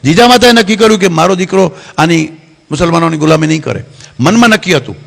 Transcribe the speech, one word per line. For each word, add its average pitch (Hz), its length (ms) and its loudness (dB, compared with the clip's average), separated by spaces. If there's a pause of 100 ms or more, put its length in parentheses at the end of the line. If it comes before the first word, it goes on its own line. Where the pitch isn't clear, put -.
જીજા 170 240 2
માતાએ 240 240 4
નક્કી 220 240 0
કર્યું 214 240 2
કે 190 80 0
મારો 170 280 0
દીકરો 185 360 -2 (260)
આની 160 280 0 (460)
મુસલમાનોની 165 460 -2
ગુલામી 156 300 0
નહીં 156 140 -2
કરે. 113 220 -8 (360)
મનમાં 220 300 2
નક્કી 185 260 -2
હતું. 123 200 -6 (120)